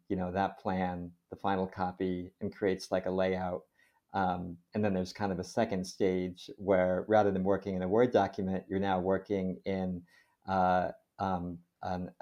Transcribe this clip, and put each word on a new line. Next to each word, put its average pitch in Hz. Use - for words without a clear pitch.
you 101
know, 90
that 95
plan, 90
the 92
final 95
copy, 90
and 104
creates, 95
like, 92
a 95
layout. 92
Um, 90
and 107
then 101
there's 92
kind 98
of 87
a 92
second 101
stage 92
where 92
rather 104
than 95
working 95
in 92
a 92
Word 120
document, 95
you're 95
now 95
working 92
in, 92
uh, 92
um, 90
an 90